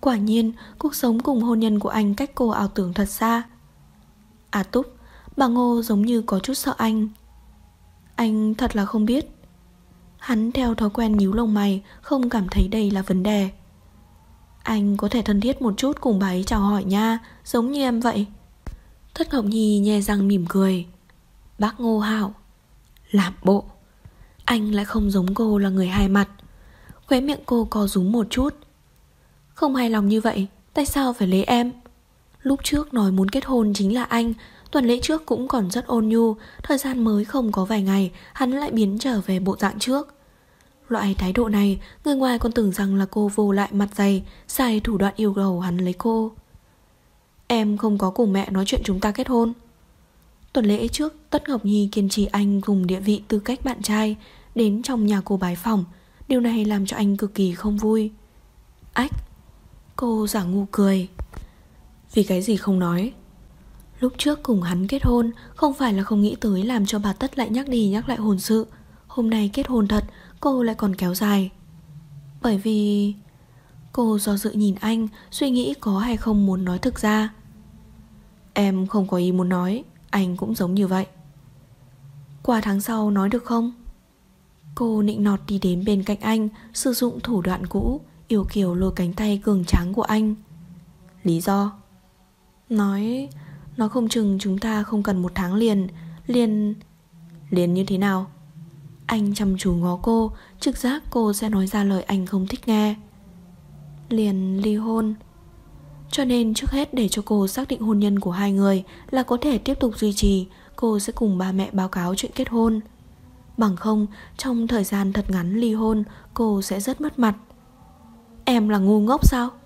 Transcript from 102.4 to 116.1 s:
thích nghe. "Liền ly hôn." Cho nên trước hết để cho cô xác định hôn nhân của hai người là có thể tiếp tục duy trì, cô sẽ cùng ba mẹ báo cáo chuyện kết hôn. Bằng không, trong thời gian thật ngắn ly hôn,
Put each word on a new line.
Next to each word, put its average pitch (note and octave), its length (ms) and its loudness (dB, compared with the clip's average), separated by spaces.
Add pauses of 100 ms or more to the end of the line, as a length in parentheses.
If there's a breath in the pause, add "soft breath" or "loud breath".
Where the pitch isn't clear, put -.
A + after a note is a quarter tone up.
thích - 200 -8
nghe. G#3+ 280 2 (1120)
"Liền G3 520 0
ly G#3 140 0
hôn." A3 380 0 (960)
Cho C#4 140 0
nên A#3+ 280 2
trước C4+ 180 -2
hết C#4+ 220 -2
để B3 140 0
cho G#3 180 -2
cô G3+ 220 2
xác C4 200 -4
định B3+ 140 -4
hôn G#3+ 180 2
nhân G3+ 200 2
của G3 120 -4
hai G3+ 200 0
người G3 320 4 (280 loud breath)
là C4 120 0
có A#3+ 180 0
thể C#4+ 160 0
tiếp C4+ 220 -2
tục A3+ 180 0
duy G#3 160 0
trì, G3 340 2 (280 loud breath)
cô A3 240 0
sẽ A3 140 -8
cùng G3+ 240 0
ba F#3+ 140 -2
mẹ F#3+ 200 -2
báo F#3 180 -2
cáo F3+ 260 -2
chuyện - 200 -6
kết C4 140 -2
hôn. A3+ 300 2 (800)
Bằng G#3 180 2
không, G#3+ 320 0 (300 loud breath)
trong A#3 300 -2
thời A#3 160 2
gian G3 300 0
thật G3+ 160 -2
ngắn F#3 260 -2
ly A3+ 180 0
hôn, A3 300 0 (300 loud breath)